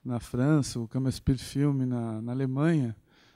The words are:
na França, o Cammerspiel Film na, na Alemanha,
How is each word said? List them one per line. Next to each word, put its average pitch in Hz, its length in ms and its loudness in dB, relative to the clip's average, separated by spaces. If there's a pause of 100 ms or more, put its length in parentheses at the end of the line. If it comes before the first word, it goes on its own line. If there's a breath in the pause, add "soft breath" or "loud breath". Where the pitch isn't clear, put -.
na 123 200 -4
França, 131 580 2
o 117 80 -4
Cammerspiel 131 500 0
Film 139 480 0
na, 117 360 -4
na 117 100 -6
Alemanha, 135 640 0 (400 soft breath)